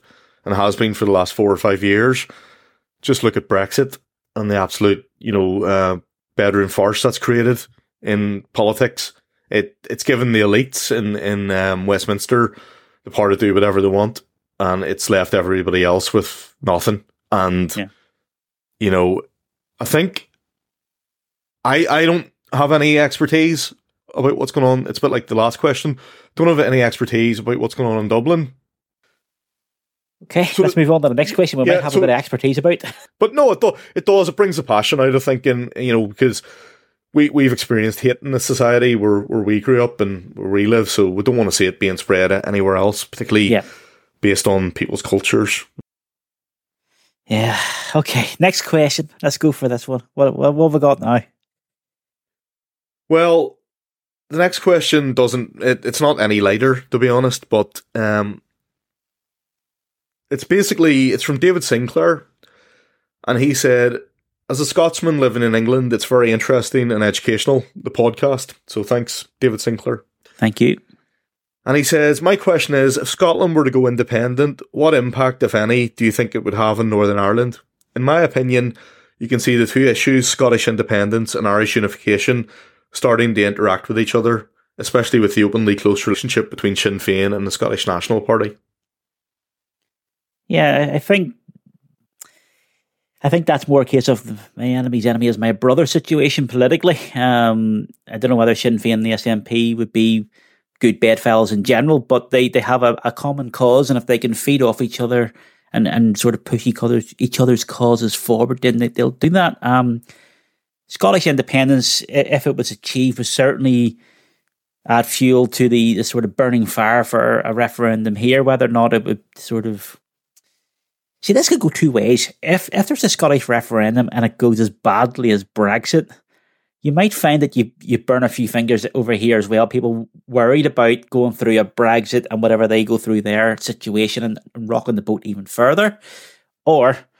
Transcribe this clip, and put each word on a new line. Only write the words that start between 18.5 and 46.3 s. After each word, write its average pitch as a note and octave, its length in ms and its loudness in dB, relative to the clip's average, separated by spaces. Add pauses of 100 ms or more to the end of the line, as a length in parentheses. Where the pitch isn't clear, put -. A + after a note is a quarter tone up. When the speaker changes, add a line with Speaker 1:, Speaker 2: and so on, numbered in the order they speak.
Speaker 1:
you G2+ 140 0
know, F2+ 300 2 (580)
I A#2+ 40 -8
think F3+ 460 -2 (1300)
I, C#3+ 260 2
I D#3+ 160 2
don't E3+ 240 0 (220)
have C#3+ 180 2
any D3+ 260 4
expertise D#3 800 0 (400)
about C3 240 0
what's C3+ 140 -6
going C#3 120 0
on. B2+ 220 2
It's - 120 -10
a - 40 -20
bit C#3 80 2
like A#2+ 160 -4
the A#2 80 -6
last A2+ 240 0
question. C#3+ 400 -2 (380)
Don't E3 100 2
have D#3 140 2
any C3 200 2
expertise A#2 600 0
about A#2+ 180 -4
what's A#2 160 -6
going A#2+ 160 -2
on A2 80 -2
in G#2+ 80 -4
Dublin. C3 460 0 (1700)
Speaker 2:
Okay, F3 220 -2
Speaker 1:
So F#3 180 0
Speaker 2:
let's D#3 120 2
Speaker 1:
the E3+ 60 2
Speaker 2:
move D3+ 120 4
on D#3+ 100 2
to C#3+ 60 4
the A#2+ 60 -2
next C3 200 -2
question E3 240 0
we B2+ 80 2
Speaker 1:
Yeah, - 80 4
Speaker 2:
might C3+ 80 0
have D3 100 -4
Speaker 1:
so G3 60 2
Speaker 2:
a F#3+ 40 4
bit A#2+ 80 2
of A#2+ 80 2
expertise C3+ 380 -2
about. E3+ 260 0 (180)
<laughs> - 180 -18
Speaker 1:
But A3+ 160 0
no, C#4+ 160 4
it F#3 100 -2
do-, G#3+ 160 2 (180)
it - 120 -6
does. G3 220 4
It D3 80 -8
brings F#3+ 200 0
the D3+ 60 -6
passion A2+ 380 0
out, C3 140 2
I C3+ 40 4
think, C3 260 -2
in, B2 320 -2
you B2 160 -2
know, A2+ 140 2
because G#2+ 340 0 (720)
we, D3 180 4
we've C3+ 220 2
experienced A2 480 -2
hate B2 220 -2
in C#3 80 -8
this B2+ 140 -2
society A#2+ 500 2
where, G#2 280 2
where A2 200 -4
we G#2 180 0
grew A#2+ 220 2
up A#2+ 180 -2
and G2 360 -6
where G2 120 -8
we G2+ 180 0
live, A2+ 220 2
so G2 200 2
we F#2+ 160 -4
don't B2 120 0
wanna G#2 160 0
see F#2+ 140 2
it F#2 140 -2
being F#2 180 -2
spread F#2 340 2
a-, G2 160 -2
anywhere G2 280 0
else, G2 280 -2
particularly G#2+ 440 0
Speaker 2:
Yeah. G#2+ 160 0 (580)
Speaker 1:
based G2 240 0
on F#2+ 240 0
people's - 320 -8
cultures. - 600 -2 (1600)